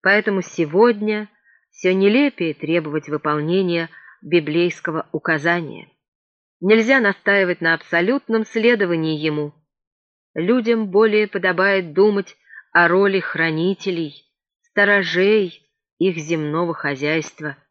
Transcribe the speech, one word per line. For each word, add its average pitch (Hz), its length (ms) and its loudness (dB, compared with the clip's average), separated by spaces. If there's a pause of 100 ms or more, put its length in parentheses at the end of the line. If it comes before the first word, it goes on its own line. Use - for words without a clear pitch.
Поэтому 202 420 0
сегодня 208 840 0 (420)
все 185 240 0
нелепее 202 580 2
требовать 156 560 -4
выполнения 165 800 -2 (320)
библейского 160 920 -2
указания. 160 760 -4 (720)
Нельзя 220 380 4
настаивать 196 600 0
на 165 140 0
абсолютном 220 720 -2
следовании 180 720 0
ему. 151 360 -4 (840)
Людям 220 560 -2
более 214 360 2
подобает 185 680 -2
думать 196 440 2 (340)
о 170 160 4
роли 190 320 2
хранителей, 165 1120 -4 (300)
сторожей 196 1040 0 (300)
их 175 200 0
земного 160 580 -4
хозяйства 147 840 -6 (140)